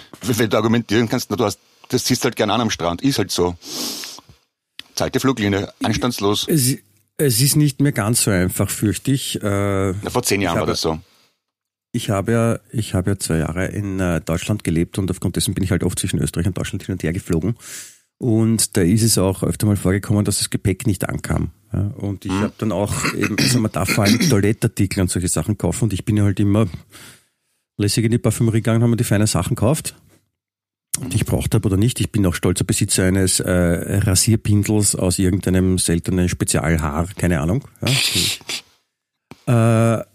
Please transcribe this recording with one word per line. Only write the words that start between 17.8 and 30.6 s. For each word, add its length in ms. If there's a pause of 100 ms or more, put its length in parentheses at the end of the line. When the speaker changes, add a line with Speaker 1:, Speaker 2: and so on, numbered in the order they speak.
Speaker 2:
Und 600
da 40
ist 220
es 140
auch 260
öfter 240
mal 80
vorgekommen, 480
dass 140
das 120
Gepäck 380
nicht 220
ankam. 420 (220)
Ja, 240
und 260
ich 80
Speaker 1:
Hm. 120
Speaker 2:
hab 160
dann 120
auch 420
eben, 240
also 220
man 140
darf 160
vor 160
allem 120 (120)
Toilettartikel 720
und 100
solche 160
Sachen 300
kaufen 280
und 80
ich 120
bin 100
ja 80
halt 160
immer 280 (1120)
lässig 280
in 60
die 60
Parfümerie 420
gegangen, 240
haben 80
mir 40
die 80
feinen 240
Sachen 280
gekauft. 400 (1000)